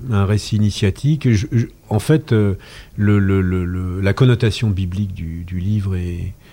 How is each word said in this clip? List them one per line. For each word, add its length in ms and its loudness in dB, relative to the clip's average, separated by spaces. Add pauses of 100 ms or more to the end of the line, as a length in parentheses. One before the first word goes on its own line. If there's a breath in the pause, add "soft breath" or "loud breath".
(100)
un 160 2
récit 300 0
initiatique. 760 0
Je, 220 2
je, 140 2 (220)
en 120 0
fait, 320 0
euh, 220 2 (420 loud breath)
le, 240 4
le, 200 2
le, 240 0
le, 360 -4
la 120 2
connotation 580 2
biblique 440 -2
du, 300 -8
du 160 -8
livre 340 -2
est, 380 -6 (200 loud breath)